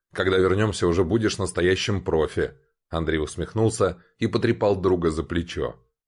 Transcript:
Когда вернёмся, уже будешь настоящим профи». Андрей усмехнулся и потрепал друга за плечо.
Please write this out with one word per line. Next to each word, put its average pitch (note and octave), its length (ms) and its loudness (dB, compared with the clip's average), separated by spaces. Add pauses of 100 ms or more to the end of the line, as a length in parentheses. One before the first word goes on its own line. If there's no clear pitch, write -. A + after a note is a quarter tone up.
(160)
Когда F#2 240 2
вернёмся, F#2+ 480 2
уже F2 160 2
будешь G#2 340 0
настоящим F#2 680 0
профи». D#2+ 540 -2 (320)
Андрей D#2+ 300 -2
усмехнулся F#2+ 840 -2 (140)
и A2+ 80 -2
потрепал G#2+ 560 0
друга F2 300 2
за D#2 100 -2
плечо. D2+ 580 -6 (280)